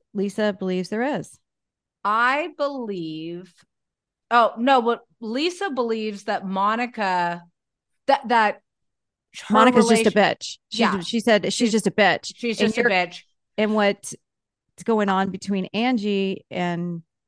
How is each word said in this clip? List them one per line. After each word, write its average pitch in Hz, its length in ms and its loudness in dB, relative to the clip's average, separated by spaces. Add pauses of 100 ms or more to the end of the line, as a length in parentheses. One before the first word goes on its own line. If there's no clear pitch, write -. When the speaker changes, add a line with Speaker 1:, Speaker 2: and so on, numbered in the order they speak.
(140)
Speaker 1:
Lisa 208 460 -2
believes 185 300 -4
there 220 140 -4 (160)
is. - 200 -14 (640)
Speaker 2:
I 247 540 0
believe, 180 960 -8 (760)
oh, 233 280 4
no, 254 240 4
but 233 200 -2 (200)
Lisa 320 480 -4
believes 226 560 -4
that 202 200 -4
Monica, 190 960 -2 (640)
that, 269 200 0
that 214 340 2 (840)
her 202 60 0
Speaker 1:
Monica's 226 340 6
just 226 180 4
a - 40 6
Speaker 2:
relation- 170 40 -4 (240)
Speaker 1:
bitch. - 200 -14 (140)
She, 214 100 -10
Speaker 2:
Yeah. 190 180 0
Speaker 1:
she 220 220 -4
said 208 240 2
she's 202 80 -4
Speaker 2:
She's, 226 180 0
Speaker 1:
just 214 160 2
a 208 40 2
bitch. - 440 2
Speaker 2:
she's 233 240 -6
Speaker 1:
And 214 80 2
Speaker 2:
just 214 100 -2
a 247 40 0
Speaker 1:
you're, 240 80 4
Speaker 2:
bitch. 180 320 -2 (360)
Speaker 1:
and 214 160 0
what's 202 420 0 (680)
going 214 260 2
on 190 200 0
between 190 440 -4
Angie 202 800 -2
and 175 500 -6 (260)